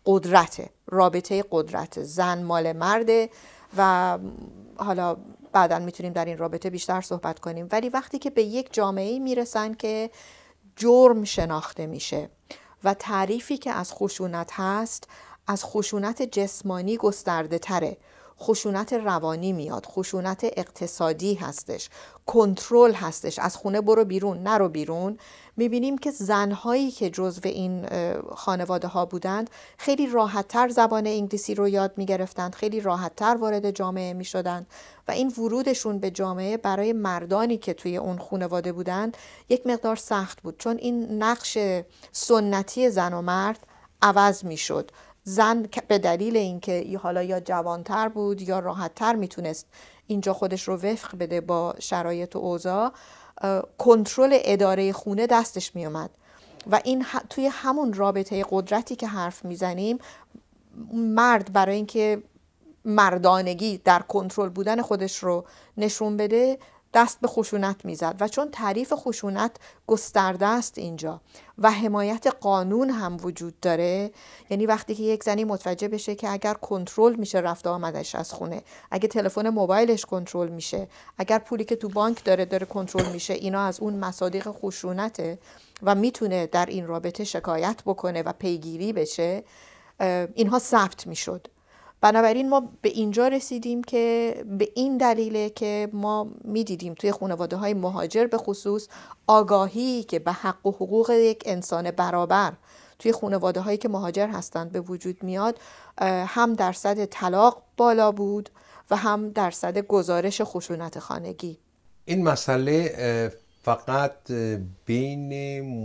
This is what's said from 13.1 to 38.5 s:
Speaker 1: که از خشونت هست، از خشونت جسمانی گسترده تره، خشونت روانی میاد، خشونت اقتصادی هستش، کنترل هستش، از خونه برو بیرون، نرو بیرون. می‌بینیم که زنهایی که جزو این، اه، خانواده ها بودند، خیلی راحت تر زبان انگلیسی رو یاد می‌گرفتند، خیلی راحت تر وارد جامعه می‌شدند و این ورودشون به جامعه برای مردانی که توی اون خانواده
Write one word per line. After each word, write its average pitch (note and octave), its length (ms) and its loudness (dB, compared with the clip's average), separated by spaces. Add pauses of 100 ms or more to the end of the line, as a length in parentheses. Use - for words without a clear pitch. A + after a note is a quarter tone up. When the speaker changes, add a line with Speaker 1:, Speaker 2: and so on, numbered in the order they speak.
Speaker 1:
که C4 140 -8
از F3+ 220 -6
خشونت F3 600 -6
هست، G3+ 540 -4 (400)
از G3 160 -2
خشونت G#3 580 -4
جسمانی G3 760 -2
گسترده E3+ 640 0
تره، E3+ 380 -2 (440)
خشونت G#3+ 520 -2
روانی F3+ 600 -2
میاد، C#3 320 -6
خشونت F#3 580 -6
اقتصادی F3 880 -2
هستش، - 560 -8 (360)
کنترل A3+ 680 6
هستش، E3 460 -8
از - 160 -2
خونه G#3 260 -2
برو A3 240 6
بیرون، F#3+ 420 -2
نرو G3+ 220 4
بیرون. E3 480 -4 (400)
می‌بینیم A#3+ 400 0
که C#4+ 140 -2
زنهایی G#3+ 800 0
که G3+ 180 -2
جزو F#3 340 -4
این، F#3 480 -4
اه، - 440 -4
خانواده F3+ 520 -2
ها F3 180 -2
بودند، F#3+ 440 -4 (280)
خیلی C#4 300 0
راحت G#3+ 400 0
تر A#3+ 220 2
زبان A3+ 380 4
انگلیسی G#3 480 -4
رو G3+ 140 2
یاد G3 280 0
می‌گرفتند، F#3 580 -4
خیلی G#3+ 260 -2
راحت F3+ 340 -2
تر A3+ 200 2
وارد G#3+ 360 0
جامعه F#3 420 -4
می‌شدند F3+ 540 -6 (400)
و - 40 -4
این B3+ 260 0
ورودشون A#3 640 -2
به F#3+ 120 -2
جامعه F#3+ 460 -4
برای G#3 360 0
مردانی G3+ 640 0
که F#3 160 -6
توی F3 240 -4
اون F3+ 200 -4
خانواده F3+ 540 -4